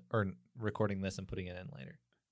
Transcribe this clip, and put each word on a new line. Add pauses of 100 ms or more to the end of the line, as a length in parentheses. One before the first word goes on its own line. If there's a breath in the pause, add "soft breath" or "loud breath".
or (260)
recording
this
and
putting
it
in (100)
later?" (320)